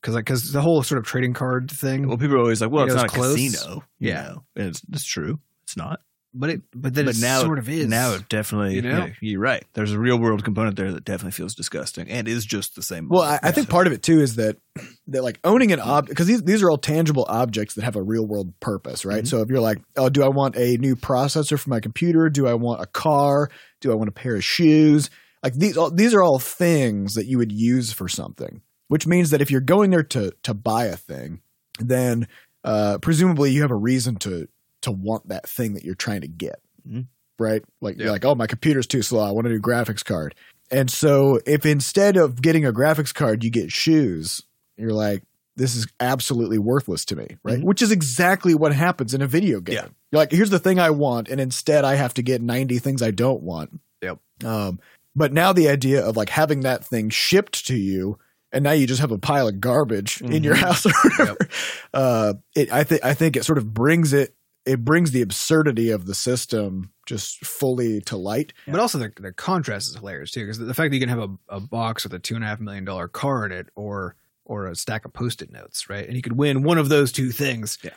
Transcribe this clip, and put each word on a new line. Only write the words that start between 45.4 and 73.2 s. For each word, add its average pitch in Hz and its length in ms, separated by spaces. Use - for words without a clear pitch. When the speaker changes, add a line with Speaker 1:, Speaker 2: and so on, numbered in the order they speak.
Speaker 3:
"This 123 200
is 113 120
absolutely 120 600
worthless 107 460
to 101 100
me," 62 280
right? 120 140
Speaker 2:
Mm-hmm. 143 100
Speaker 3:
Which 190 140
is 220 100
exactly 175 640
what 151 200
happens 139 420
in 135 80
a 139 40
video 151 320
game. 90 160
Speaker 2:
Yeah. - 120
Speaker 3:
You're 151 80
like, 151 120
"Here's 190 200
the 185 80
thing 185 200
I 170 120
want, 131 380
and 135 120
instead 147 420
I 139 120
have 135 200
to 127 60
get 123 220
ninety 123 340
things 135 240
I 113 80
don't 117 320
want." 80 300
Speaker 1:
Yep. 90 160
Speaker 3:
Um, 104 340
but 143 180
now 170 180
the 175 180
idea 135 360
of, 113 100
like, 107 140
having 151 320
that 131 240
thing 110 240
shipped - 580
to 127 80
you, 98 440
and 131 120
now 143 80
you 151 140
just 127 160
have 143 100
a 107 60
pile 139 300
of 98 120
garbage 113 640
in 151 220
your 147 100
Speaker 2:
Mm-hmm. - 120
Speaker 3:
house 180 200
or 190 60
whatever. - 320
Speaker 1:
Yep. 175 100
Speaker 3:
Uh, 117 400
it, 147 160
I 139 120
thi-, 147 200
I 127 120
think 160 200
it 120 100
sort 160 120
of 110 160
brings 147 400
it 143 220
it 131 180
brings 156 280
the 123 100
absurdity 113 720
of 98 140
the 98 100
system 104 760
just - 400
fully 123 560
to - 160
light. 104 340
Speaker 1:
But 147 120
also 226 180
the, 113 220
the 95 120
contrast 131 580
is - 60
hilarious - 360
too, 117 160
'cause 107 100
the, 113 80
the 123 80
fact 160 180
that 139 60
you 127 80
can 123 40
have 113 200
a, 98 280
a - 20
box 113 440
with 95 100
a 90 60
two 113 160
and 113 80
a 110 40
half 107 120
million 101 260
dollar 92 220
car 135 380